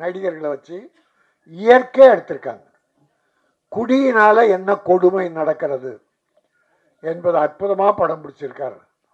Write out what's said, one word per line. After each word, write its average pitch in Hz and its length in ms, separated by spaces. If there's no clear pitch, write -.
நடிகர்களை 175 520
வச்சு 170 220
இயற்கையா 247 560
எடுத்திருக்காங்க. 135 520
குடியினால 233 720
என்ன 196 220
கொடுமை 180 380
நடக்கிறது 139 500
என்பது 170 340
அற்புதமா 196 420
படம் 160 260
பிடிச்சிருக்காரு. 139 560